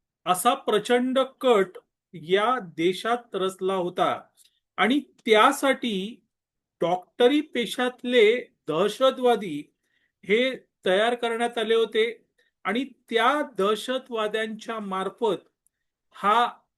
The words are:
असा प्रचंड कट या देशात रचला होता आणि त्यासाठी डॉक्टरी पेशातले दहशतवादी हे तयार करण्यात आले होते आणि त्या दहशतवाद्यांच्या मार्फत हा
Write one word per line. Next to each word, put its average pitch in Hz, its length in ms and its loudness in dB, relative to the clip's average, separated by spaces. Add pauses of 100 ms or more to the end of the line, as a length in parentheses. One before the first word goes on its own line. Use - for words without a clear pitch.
(260)
असा 180 280 2
प्रचंड 247 680 0
कट 247 480 2 (460)
या 196 460 0
देशात 180 580 -2 (160)
रचला 190 400 -4
होता 175 480 -2 (560)
आणि 233 220 2
त्यासाठी 240 1300 0 (560)
डॉक्टरी 240 600 0
पेशातले 247 1120 0 (140)
दहशतवादी 214 1080 0 (520)
हे 233 420 -2 (180)
तयार 208 300 2
करण्यात 233 420 -4
आले 220 180 0
होते 226 500 -2 (380)
आणि 220 200 -4
त्या 254 580 -2 (160)
दहशतवाद्यांच्या 220 1200 -4
मार्फत 190 680 -4 (640)
हा 220 420 0 (240)